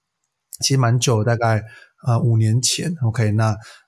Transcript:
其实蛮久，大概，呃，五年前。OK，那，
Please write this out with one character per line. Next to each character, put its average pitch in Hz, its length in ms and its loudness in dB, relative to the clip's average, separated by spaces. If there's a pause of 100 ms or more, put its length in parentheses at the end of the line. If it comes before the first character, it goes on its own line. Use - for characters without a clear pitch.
(600)
其 - 80 0
实 135 80 0
蛮 123 200 2
久， 117 260 0
大 117 120 0
概， 113 280 0 (440)
呃， 117 120 2
五 113 180 2
年 110 220 2
前。 - 320 -4 (120)
OK， 110 300 0
那， 110 220 0 (320)